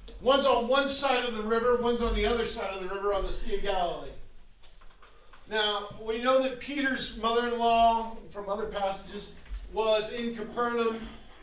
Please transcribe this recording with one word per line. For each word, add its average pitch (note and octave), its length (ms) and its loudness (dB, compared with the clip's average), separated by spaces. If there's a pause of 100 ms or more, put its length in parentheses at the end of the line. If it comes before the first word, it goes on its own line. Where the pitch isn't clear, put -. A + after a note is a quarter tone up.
(220)
One's C4+ 240 6
on A#3+ 200 4
one C4+ 220 4
side C4 360 2
of A#3 100 -2
the G#3+ 80 -4
river, A3+ 340 2
one's A#3 240 2
on A3+ 140 2
the G#3 100 2
other A3+ 220 2
side G3 260 -6
of F#3+ 100 -6
the F#3 60 -6
river G3 240 0
on G3 140 2
the - 80 -2
Sea G#3 220 0
of G3+ 60 2
Galilee. F#3 460 0 (1400)
Now, G#3 380 0 (120)
we A3+ 220 -2
know C4 200 6
that C4 160 -2
Peter's C4+ 600 -2
mother-in-law, A#3 960 4 (140)
from G3+ 180 -10
other G#3 180 -4
passages, F#3+ 680 -6 (420)
was G#3+ 360 2
in A#3 240 -4
Capernaum. A3+ 720 -2 (360)